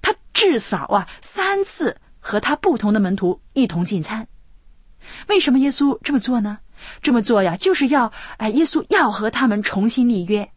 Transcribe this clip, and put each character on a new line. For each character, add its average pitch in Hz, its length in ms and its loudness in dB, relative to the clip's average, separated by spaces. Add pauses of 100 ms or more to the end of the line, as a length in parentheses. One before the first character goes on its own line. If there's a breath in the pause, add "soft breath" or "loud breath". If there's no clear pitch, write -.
他 - 100 0 (220)
至 349 240 2
少 - 280 -4
啊， 196 220 -2 (140)
三 392 420 -2
次 - 320 -4 (240)
和 - 200 -4
他 277 160 0
不 285 240 0
同 208 120 0
的 214 80 2
门 190 160 0
徒 180 240 -2 (140)
一 262 140 2
同 170 180 -2
进 190 160 -2
餐。 220 260 -8 (1000 loud breath)
为 403 120 4
什 277 140 2
么 262 60 4
耶 277 100 4
稣 277 340 0
这 - 80 -4
么 277 80 2
做 247 220 -2
呢？ 208 160 -4 (460 loud breath)
这 285 100 2
么 233 80 4
做 208 220 2
呀， 175 140 0
就 370 180 2
是 269 140 0
要， 247 220 2 (260 loud breath)
哎， 220 120 -2
耶 277 160 2
稣 - 240 -2
要 330 220 2
和 208 180 -2
他 247 180 0
们 208 140 0
重 202 260 0
新 240 220 2
立 185 160 0
约。 208 320 -2